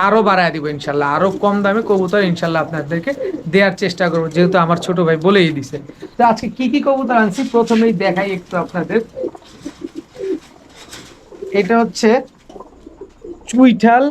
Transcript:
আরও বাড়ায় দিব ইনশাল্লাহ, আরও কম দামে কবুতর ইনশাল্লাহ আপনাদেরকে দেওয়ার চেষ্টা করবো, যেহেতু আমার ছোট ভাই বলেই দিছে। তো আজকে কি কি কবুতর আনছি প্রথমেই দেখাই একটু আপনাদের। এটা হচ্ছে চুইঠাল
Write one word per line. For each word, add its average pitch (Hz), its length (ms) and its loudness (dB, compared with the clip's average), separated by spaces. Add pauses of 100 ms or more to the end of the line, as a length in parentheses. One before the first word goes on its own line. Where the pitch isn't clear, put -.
আরও 196 160 4
বাড়ায় 185 320 2
দিব 151 100 -4 (120)
ইনশাল্লাহ, 143 400 -2
আরও 180 120 2 (140)
কম 202 200 2
দামে 202 280 0
কবুতর 190 300 0 (100)
ইনশাল্লাহ 165 320 -2
আপনাদেরকে 160 480 -6 (420)
দেওয়ার 190 300 2
চেষ্টা 180 280 -2
করবো, 165 240 -2
যেহেতু 180 240 2
আমার 170 280 2
ছোট 180 140 -2
ভাই 160 160 2 (100)
বলেই 190 260 4
দিছে। 139 240 -8 (400)
তো 233 80 2
আজকে 226 220 2 (100)
কি 254 160 -4
কি 285 160 2
কবুতর 262 340 0
আনছি 202 180 -2 (140)
প্রথমেই 226 380 2 (120)
দেখাই 190 240 0 (100)
একটু - 180 -14
আপনাদের। 175 440 -2 (2500)
এটা 196 200 0
হচ্ছে 220 300 0 (1400)
চুইঠাল 240 640 6